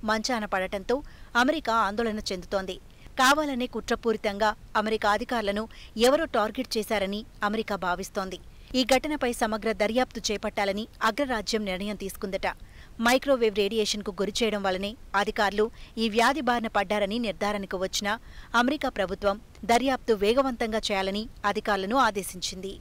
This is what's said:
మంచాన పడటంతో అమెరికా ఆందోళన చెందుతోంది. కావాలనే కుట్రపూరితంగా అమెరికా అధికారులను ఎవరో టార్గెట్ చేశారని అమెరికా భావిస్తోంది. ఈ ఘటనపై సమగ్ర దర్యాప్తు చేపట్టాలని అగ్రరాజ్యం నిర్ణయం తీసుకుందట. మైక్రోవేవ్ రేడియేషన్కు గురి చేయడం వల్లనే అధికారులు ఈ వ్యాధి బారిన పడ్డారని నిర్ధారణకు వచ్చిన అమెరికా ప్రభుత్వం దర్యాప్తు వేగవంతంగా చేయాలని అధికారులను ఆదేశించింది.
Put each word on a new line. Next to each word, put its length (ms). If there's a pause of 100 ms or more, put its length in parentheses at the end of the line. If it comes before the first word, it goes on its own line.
మంచాన 440
పడటంతో 420 (460)
అమెరికా 320 (140)
ఆందోళన 420
చెందుతోంది. 460 (440)
కావాలనే 560
కుట్రపూరితంగా 720 (300)
అమెరికా 380
అధికారులను 460 (440)
ఎవరో 180 (120)
టార్గెట్ 400
చేశారని 440 (260)
అమెరికా 280 (100)
భావిస్తోంది. 540 (400)
ఈ 20 (120)
ఘటనపై 360 (120)
సమగ్ర 280 (140)
దర్యాప్తు 440
చేపట్టాలని 560 (260)
అగ్రరాజ్యం 600
నిర్ణయం 320
తీసుకుందట. 460 (580)
మైక్రోవేవ్ 560
రేడియేషన్కు 580
గురి 200
చేయడం 260
వల్లనే 260 (300)
అధికారులు 440 (380)
ఈ 120
వ్యాధి 340
బారిన 260
పడ్డారని 420 (100)
నిర్ధారణకు 580
వచ్చిన 240 (520)
అమెరికా 360
ప్రభుత్వం 400 (340)
దర్యాప్తు 520
వేగవంతంగా 680
చేయాలని 340 (280)
అధికారులను 460 (100)
ఆదేశించింది. 720